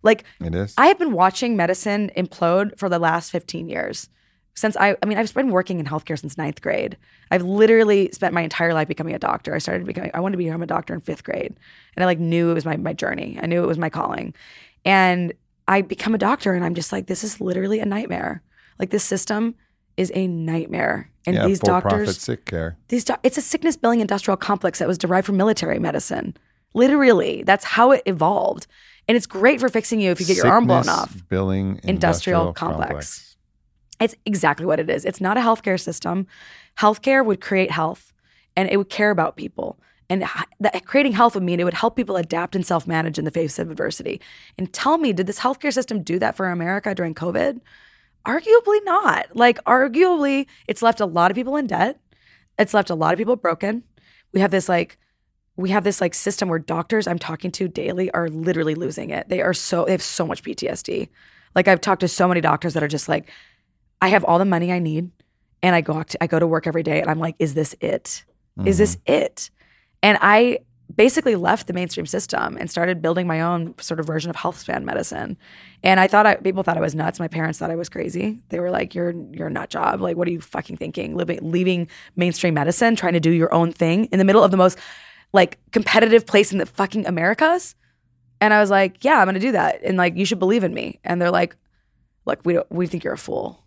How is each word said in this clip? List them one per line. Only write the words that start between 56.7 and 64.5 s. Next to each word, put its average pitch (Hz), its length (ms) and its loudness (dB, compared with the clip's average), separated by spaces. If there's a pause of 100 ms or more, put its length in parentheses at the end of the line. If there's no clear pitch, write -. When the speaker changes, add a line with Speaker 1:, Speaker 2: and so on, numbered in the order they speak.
Speaker 1:
I'm 175 120 -4
talking 165 340 -8
to 190 160 -4
daily 185 420 -4
are 170 180 -2
literally 160 460 -2
losing 156 360 -8
it. 151 180 -8
They 180 120 -2
are 175 140 -2
so, - 300 -2
they 190 80 0
have 175 100 -2
so - 240 -6
much - 160 -10
P - 120 -10
T - 140 -8
S - 140 -8
D. - 280 -8 (440)
Like, 185 140 4
I've 185 120 4
talked 190 200 0
to 180 80 0
so 180 180 2
many 180 140 2
doctors 156 340 0
that 160 80 0
are 147 60 -2
just 147 200 -6
like, - 220 -4 (720)
"I 185 80 4
have 196 160 4
all 170 140 4
the 196 60 4
money 175 280 0